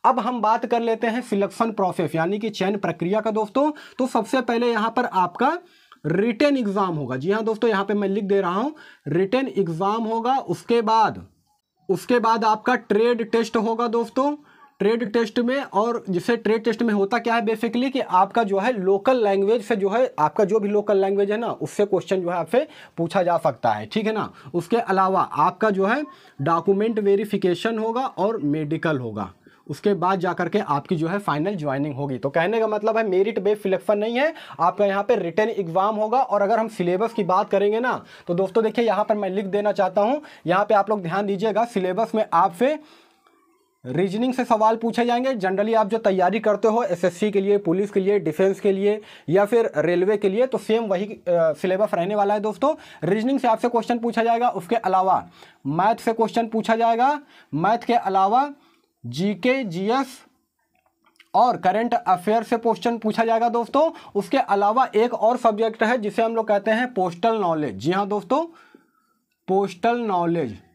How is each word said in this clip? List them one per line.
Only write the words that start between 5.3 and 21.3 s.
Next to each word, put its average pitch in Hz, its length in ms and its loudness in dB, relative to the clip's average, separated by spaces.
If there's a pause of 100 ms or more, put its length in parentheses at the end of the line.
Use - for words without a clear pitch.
रिटन 226 500 2
एग्जाम 196 380 0
होगा, 127 220 -4
जी 147 140 -2
हाँ 220 140 0
दोस्तों 220 260 0
यहाँ 196 140 0
पे 208 100 -2
मैं 202 140 0
लिख 196 160 -2
दे 196 160 2
रहा 175 120 -2
हूँ, 262 220 -2 (360)
रिटन 190 380 0
एग्जाम 196 560 -2
होगा। 226 340 0
उसके 233 440 0
बाद, 208 420 2 (640)
उसके 233 320 2
बाद 226 260 0
आपका 214 300 2
ट्रेड 226 560 0
टेस्ट 233 260 0
होगा 226 320 0
दोस्तों, 240 440 0 (460)
ट्रेड 226 320 0
टेस्ट 233 280 0
में, 254 220 -2
और 226 460 -2
जिसे 185 280 0
ट्रेड 220 280 0
टेस्ट 226 180 0
में 226 120 2
होता 202 240 0
क्या 226 160 -2
है 233 80 0
basically 233 480 -2
कि 262 100 -2
आपका 196 440 2
जो 196 140 0
है 233 160 0
लोकल 202 500 2
लैंग्वेज 202 400 2
से 226 120 -2
जो 196 120 -2
है, 240 300 0
आपका 156 260 2
जो 208 160 2
भी 202 80 -2
लोकल 208 280 2
लैंग्वेज 196 340 0